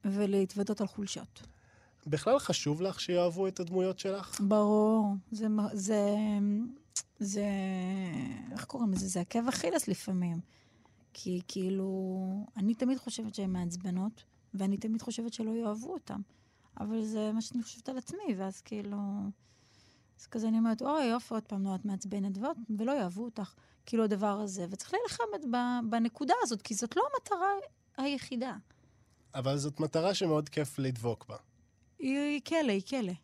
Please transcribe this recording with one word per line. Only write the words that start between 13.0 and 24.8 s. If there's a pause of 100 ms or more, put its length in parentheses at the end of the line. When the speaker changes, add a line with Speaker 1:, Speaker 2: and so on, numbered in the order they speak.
Speaker 1:
שהן
מעצבנות, (300)
ואני
תמיד
חושבת
שלא
יאהבו
אותם. (580)
אבל
זה
מה
שאני
חושבת
על
עצמי,
ואז
כאילו... (1200)
אז
כזה
אני
אומרת,
"אוי,
יופי,
עוד
פעם,
נו,
את
מעצבנת,
ועוד, (200)
ולא
יאהבו
אותך." (320)
כאילו
הדבר
הזה,
וצריך